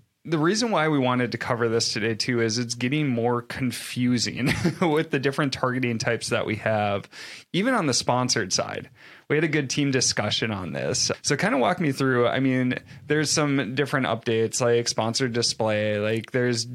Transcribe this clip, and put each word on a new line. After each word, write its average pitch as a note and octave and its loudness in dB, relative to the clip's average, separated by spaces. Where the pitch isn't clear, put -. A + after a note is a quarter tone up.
the D#3 -2
reason G#3+ 2
why D#3 2
we D3+ 2
wanted B2 2
to A#2 -6
cover A#2+ 0
this A2+ 2
today A2+ 0
too A#2+ 0
is A2+ 0
it's A#2+ -4
getting C3+ 0
more A#2+ 0
confusing B2 -2
<laughs> D3+ -2
with D#3+ 2
the C#3+ 0
different C3+ 0
targeting B2 0
types A2+ -2
that A2+ 0
we G#2+ -2
have, G#2 0
even G#3+ 0
on F#3+ 0
the B2 0
sponsored A#2+ 0
side. - -4
We C#3+ 2
had D#3 2
a E3 0
good D3 0
team C#3 0
discussion A2+ 0
on F2+ -6
this. - -2
So C#3+ 0
kinda A3+ 0
walk G#3 2
me D3+ 0
through, B2+ 2
I B2+ 2
mean, B2+ 2
there's D3 2
some C#3 0
different C3+ 0
updates, A2+ 0
like A#2+ 2
sponsored A#2 -2
display, G#2+ 0
like, A2 -2
there's B2 0